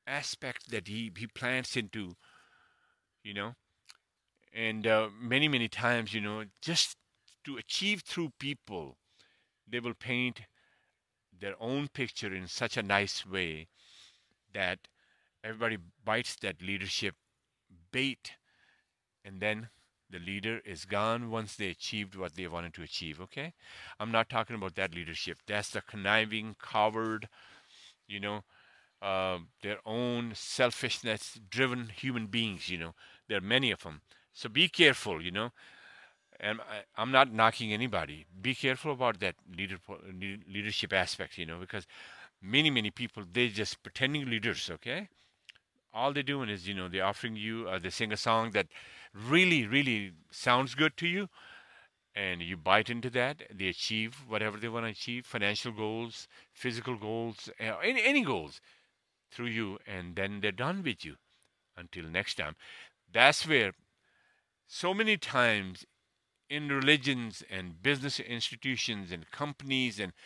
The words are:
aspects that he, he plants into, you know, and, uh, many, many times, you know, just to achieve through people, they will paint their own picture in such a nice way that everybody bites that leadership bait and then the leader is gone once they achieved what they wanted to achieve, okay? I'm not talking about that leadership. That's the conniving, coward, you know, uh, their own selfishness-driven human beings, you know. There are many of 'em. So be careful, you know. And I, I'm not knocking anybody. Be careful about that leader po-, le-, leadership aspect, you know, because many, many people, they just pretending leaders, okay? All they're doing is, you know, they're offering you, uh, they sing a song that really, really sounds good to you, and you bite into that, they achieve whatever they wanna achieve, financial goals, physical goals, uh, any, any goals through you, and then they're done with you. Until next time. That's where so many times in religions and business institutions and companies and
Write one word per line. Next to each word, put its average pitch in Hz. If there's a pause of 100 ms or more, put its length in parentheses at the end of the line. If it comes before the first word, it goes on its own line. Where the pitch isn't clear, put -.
aspects 139
that 107
he, 107
he 110
plants 127
into, 101 (1080)
you 104
know, 101 (960)
and, 110
uh, 110 (100)
many, 127
many 123
times, 117
you 110
know, 107 (180)
just - (460)
to 139
achieve 190
through 160
people, 98 (680)
they 117
will 120
paint 123 (1000)
their 98
own 135
picture 110
in 92
such -
a 113
nice 101
way 85 (880)
that 95 (640)
everybody 110 (260)
bites 110
that 95
leadership 95 (760)
bait 131 (880)
and 98
then 107 (420)
the 90
leader 98
is 92
gone 113
once 110
they 101
achieved 98
what 87
they 90
wanted 85
to 87
achieve, 78
okay? 139 (460)
I'm 110
not 113
talking 117
about 95
that 95
leadership. 82
That's 104
the 104
conniving, 107
coward, 110 (800)
you 101
know, 104 (580)
uh, 95 (240)
their 104
own 120
selfishness-driven 120
human 120
beings, 104
you 90
know. 82 (320)
There 107
are -
many 117
of -
'em. 78 (320)
So -
be 151
careful, 120
you 87
know. 110 (880)
And 107
I, 104 (140)
I'm 117
not 131
knocking 113
anybody. 87 (160)
Be 123
careful 135
about 120
that 92 (200)
leader 95
po-, 87
le-, 98
leadership 104
aspect, 92
you 87
know, 82
because 95 (560)
many, 135
many 107
people, 110
they 123
just 101
pretending 135
leaders, 110
okay? 139 (840)
All 127
they're 143
doing 135
is, 95
you 101
know, 92
they're 95
offering 110
you, 110
uh, 95
they 90
sing 107
a 107
song 113
that 101 (460)
really, 143
really 110 (180)
sounds 127
good 151
to 170
you, 180 (880)
and 92
you 87
bite 104
into 120
that, 127 (100)
they 95
achieve 110 (120)
whatever 107
they 107
wanna 113
achieve, 120
financial 107
goals, 110 (260)
physical 120
goals, 113 (100)
uh, 110
any, 233
any 277
goals 90 (680)
through 120
you, 110
and 90
then 98
they're 104
done 147
with 127
you. 71 (640)
Until 87
next 87
time. 78 (560)
That's 131
where 120 (920)
so 180
many 214
times 107 (640)
in 147
religions 135
and 90
business 135
institutions 117
and 85
companies 135
and 95 (120)